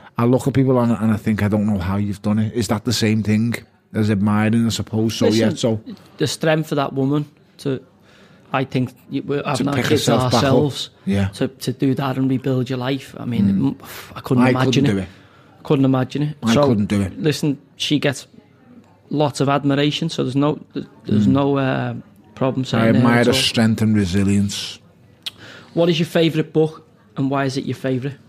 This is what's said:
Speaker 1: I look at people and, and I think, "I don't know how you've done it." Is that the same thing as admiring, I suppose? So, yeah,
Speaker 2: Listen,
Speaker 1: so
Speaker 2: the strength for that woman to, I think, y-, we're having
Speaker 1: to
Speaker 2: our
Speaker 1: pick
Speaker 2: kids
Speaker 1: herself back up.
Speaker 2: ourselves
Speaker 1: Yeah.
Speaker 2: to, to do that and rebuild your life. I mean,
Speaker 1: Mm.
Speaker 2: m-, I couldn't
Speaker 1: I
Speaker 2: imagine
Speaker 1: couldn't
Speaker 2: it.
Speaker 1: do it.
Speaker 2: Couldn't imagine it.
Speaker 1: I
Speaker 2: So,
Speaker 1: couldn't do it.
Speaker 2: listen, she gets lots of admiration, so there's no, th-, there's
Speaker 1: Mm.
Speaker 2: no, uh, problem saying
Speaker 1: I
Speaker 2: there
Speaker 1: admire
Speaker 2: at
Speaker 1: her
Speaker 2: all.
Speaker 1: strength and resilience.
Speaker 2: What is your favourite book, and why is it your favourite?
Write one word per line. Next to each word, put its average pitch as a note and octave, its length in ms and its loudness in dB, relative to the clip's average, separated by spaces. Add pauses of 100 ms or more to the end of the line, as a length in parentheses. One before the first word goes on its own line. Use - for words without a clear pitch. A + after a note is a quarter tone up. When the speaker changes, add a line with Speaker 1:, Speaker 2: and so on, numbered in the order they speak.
(180)
Speaker 1:
I A#2+ 80 0
look B2 220 2
at A#2 80 -2
people C3 240 4
and, A#2 120 2
and A2 200 0
I G#2 60 2
think, G#2 260 -2
"I G#2 40 2
don't G#2 200 0
know G#2+ 100 0
how F#2+ 200 -2
you've G2+ 260 -4
done G#2+ 160 0
it." G#2+ 160 -2
Is A#2 140 -2
that G#2 160 -2
the B2 80 -2
same A2 280 0
thing G#2+ 320 0 (400)
as G#2+ 160 0
admiring, G#2+ 560 2
I A#2 40 0
suppose? A2 440 -4
So, A2+ 140 0
yeah, A2 220 2
Speaker 2:
Listen, D#3 80 -4
Speaker 1:
so A2 240 -2 (360)
Speaker 2:
the D#3 80 -2
strength D#3 440 -2
for D#3 60 -4
that C#3 180 -4
woman C#3 320 -2 (340)
to, C3+ 220 -6 (720)
I C3+ 120 -2
think, B2+ 300 -4 (180)
y-, C#3 120 -6
we're C#3+ 200 -6
having C#3 240 -4
Speaker 1:
to C#3 40 -2
Speaker 2:
our C#3 40 -4
Speaker 1:
pick B2 100 -2
Speaker 2:
kids D3+ 220 2
Speaker 1:
herself B2 240 2
back A#2+ 80 4
up. A2 60 2
Speaker 2:
ourselves C#3 440 0 (160)
Speaker 1:
Yeah. G3 240 0
Speaker 2:
to, - 180 -4
to - 240 -6
do C3 220 0
that C3+ 240 -2
and C3 100 0
rebuild C3 400 0
your C3 120 -6
life. C3 400 -6
I - 60 -10
mean, A#2 200 0
Speaker 1:
Mm. G2 220 2
Speaker 2:
m-, C#3 100 -4 (380)
I - 60 -12
couldn't B2 220 2
Speaker 1:
I C3 60 4
Speaker 2:
imagine C3 360 2
Speaker 1:
couldn't A#2 40 2
Speaker 2:
it. G2+ 40 0
Speaker 1:
do G2 60 0
it. F#2 80 -6 (560)
Speaker 2:
Couldn't C3+ 220 2
imagine C3 380 0
it. D3 180 -4
Speaker 1:
I A2+ 140 0
Speaker 2:
So, C#3+ 120 4
Speaker 1:
couldn't G#2 200 2
do G#2 140 0
it. - 200 -6
Speaker 2:
listen, D3 380 -2 (160)
she - 240 -2
gets - 260 -4 (840)
lots C#3+ 280 0
of C#3 100 2
admiration, C#3+ 600 0
so C#3+ 140 -4
there's C3 120 -4
no, C#3 200 2 (180)
th-, C#3+ 140 -10 (180)
there's G#2 220 2
Speaker 1:
Mm. C3 40 4
Speaker 2:
no, C#3 260 2
uh, C3 360 -2 (420)
problem C3 300 -2
saying A2+ 180 0
Speaker 1:
I A2+ 80 4
Speaker 2:
there C3+ 60 4
Speaker 1:
admire A#2+ 240 4
Speaker 2:
at A#2 60 4
Speaker 1:
her A#2+ 40 4
Speaker 2:
all. - 60 2
Speaker 1:
strength A2+ 440 0
and G#2+ 140 2
resilience. G2+ 840 0 (920)
Speaker 2:
What E3+ 160 2
is D#3+ 100 0
your E3+ 60 2
favourite D#3 460 0
book, D#3 340 0 (300)
and C3+ 160 -2
why C#3 140 0
is C3 100 -4
it - 80 -4
your B2+ 140 -6
favourite? C3 400 -4 (120)